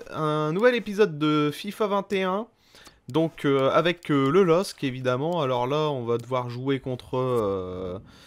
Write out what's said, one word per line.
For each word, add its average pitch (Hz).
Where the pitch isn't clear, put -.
un 151
nouvel 240
épisode 196
de 151
fifa 202
vingt 196
et 190
un. 190
Donc, 156
euh, 139
avec, 165
euh, 135
le 190
losk, 175
évidemment. 131
Alors 127
là, 151
on 131
va 120
devoir 123
jouer 131
contre, 127
euh, 95